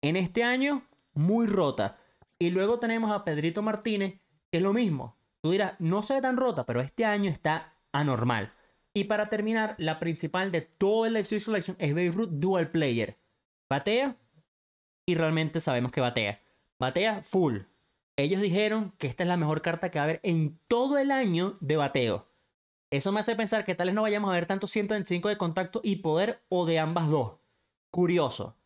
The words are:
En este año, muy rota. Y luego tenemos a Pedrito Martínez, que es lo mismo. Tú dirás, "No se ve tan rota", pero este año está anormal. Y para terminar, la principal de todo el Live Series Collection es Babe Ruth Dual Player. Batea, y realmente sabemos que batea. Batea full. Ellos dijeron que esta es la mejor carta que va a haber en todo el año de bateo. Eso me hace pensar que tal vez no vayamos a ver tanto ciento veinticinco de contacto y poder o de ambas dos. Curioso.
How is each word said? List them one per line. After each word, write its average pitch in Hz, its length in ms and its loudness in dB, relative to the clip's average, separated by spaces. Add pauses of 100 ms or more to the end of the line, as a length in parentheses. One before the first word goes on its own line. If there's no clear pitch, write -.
En 156 140 2
este 185 260 0
año, 262 400 0 (300)
muy 202 340 2
rota. 147 520 0 (380)
Y 175 140 0
luego 202 300 0
tenemos 226 320 0
a 208 120 -2
Pedrito 165 380 -2
Martínez, 208 560 -2 (320)
que 170 80 -2
es 175 40 2
lo 196 100 2
mismo. 160 440 0 (240)
Tú 160 120 0
dirás, 190 260 0
"No 180 240 0
se 269 120 -2
ve 269 60 2
tan 262 160 0
rota", 233 300 0
pero 120 140 -2
este 139 240 -2
año 202 260 2
está - 460 -4 (160)
anormal. 120 600 0 (400)
Y 202 120 0
para 208 220 0
terminar, 214 520 -2
la 160 220 -4
principal 170 500 -4
de 165 120 -2
todo 214 440 0
el 226 60 0
Live 214 140 0
Series 214 180 -2
Collection 190 340 -4
es 147 160 0
Babe 175 160 2
Ruth 190 220 -2
Dual 170 400 0
Player. 123 440 0 (540)
Batea, 233 460 0 (920)
y 175 80 0
realmente 160 460 0
sabemos 123 320 0
que - 80 -2
batea. 113 420 0 (380)
Batea 180 420 0
full. 151 360 0 (580)
Ellos 170 240 2
dijeron 208 580 0
que 147 80 -6
esta 127 160 -4
es 175 60 0
la 180 80 2
mejor 156 260 0
carta 165 300 -2
que 147 80 -2
va - 20 2
a 151 60 2
haber 165 160 -2
en 160 420 0
todo 269 320 2
el 277 140 2
año 196 480 0
de 151 160 0
bateo. 127 500 0 (680)
Eso 139 160 0
me 208 80 2
hace 220 160 0
pensar 208 300 -2
que 185 100 -2
tal 180 140 0
vez 185 80 0
no 214 60 0
vayamos 208 280 0
a 185 40 2
ver 170 120 0
tanto 196 220 -2
ciento 208 260 0
veinticinco 185 340 -2
de 208 80 0
contacto 185 460 -2
y 202 140 0
poder 185 520 0
o 180 160 2
de 165 140 2
ambas 160 300 0
dos. 139 300 0 (520)
Curioso. 170 760 0